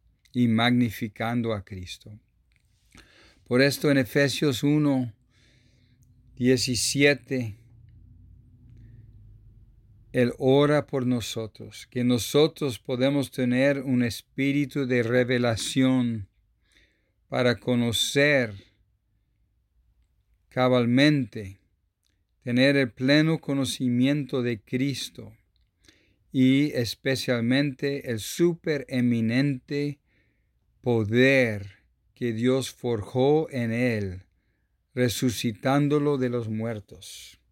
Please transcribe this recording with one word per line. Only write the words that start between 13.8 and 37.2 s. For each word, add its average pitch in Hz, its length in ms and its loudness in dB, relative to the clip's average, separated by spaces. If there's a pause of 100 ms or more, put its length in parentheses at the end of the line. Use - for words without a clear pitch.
un 123 200 0
espíritu 139 840 -4
de 123 160 0
revelación 120 1300 0 (1000)
para 123 280 0
conocer 123 1000 0 (1900)
cabalmente, 127 1120 2 (840)
tener 127 340 2
el 131 140 0
pleno 151 500 2
conocimiento 135 1000 -2
de 120 180 -4
Cristo 127 760 -6 (960)
y 135 400 4
especialmente 131 1400 -2
el 110 100 -4
supereminente 139 1800 -2 (800)
poder 117 1040 2 (300)
que 120 180 -4
Dios 123 400 0
forjó 127 800 0
en 117 220 -4
él, 107 500 -2 (720)
resucitándolo 135 1200 0
de 127 140 -2
los 120 180 -4
muertos. 110 880 -10 (140)